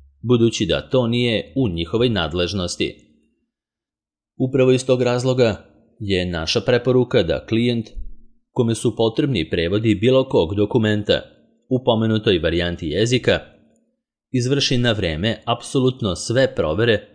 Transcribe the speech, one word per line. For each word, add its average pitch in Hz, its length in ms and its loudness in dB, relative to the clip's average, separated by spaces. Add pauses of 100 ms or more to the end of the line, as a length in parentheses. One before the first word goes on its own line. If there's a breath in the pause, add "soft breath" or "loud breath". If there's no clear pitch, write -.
(220)
budući 113 440 2
da 76 240 0
to 123 180 2
nije 120 480 -2
u 127 140 0
njihovoj 98 400 0
nadležnosti. 87 840 -2 (1400)
Upravo 131 340 2
iz 127 140 0
tog 127 160 0
razloga 123 640 0 (340)
je 95 260 -2
naša 87 360 -2
preporuka 123 600 2
da 80 220 -2
klijent 117 440 -2 (600)
kome 113 240 0
su 117 200 -2
potrebni 113 540 0
prevodi 98 460 0
bilo 131 340 2
kog 98 260 0
dokumenta 104 680 2 (480)
u 127 140 0
pomenutoj 110 560 2
varijanti 85 480 -2
jezika 113 520 0 (920)
izvrši 131 460 -2
na 120 140 0
vreme 95 540 -4
apsolutno 127 720 -2
sve 131 400 -2
provere 101 600 0